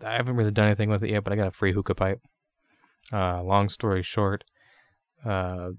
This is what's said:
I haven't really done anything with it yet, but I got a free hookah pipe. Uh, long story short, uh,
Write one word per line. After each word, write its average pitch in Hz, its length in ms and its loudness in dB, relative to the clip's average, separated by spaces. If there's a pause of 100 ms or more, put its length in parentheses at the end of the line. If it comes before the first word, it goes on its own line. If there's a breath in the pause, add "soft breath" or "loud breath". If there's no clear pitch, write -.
I 110 120 -6
haven't 123 240 0
really 107 140 4
done 104 160 4
anything 104 220 2
with 107 140 0
it 107 60 -2
yet, 104 160 0
but - 80 -2
I - 20 -2
got 104 120 0
a 92 40 -4
free 95 220 0
hookah 95 220 0
pipe. 98 260 -2 (920 soft breath)
Uh, 92 320 0
long 101 240 4
story 98 360 -2
short, 104 400 -2 (840 soft breath)
uh, 92 540 -4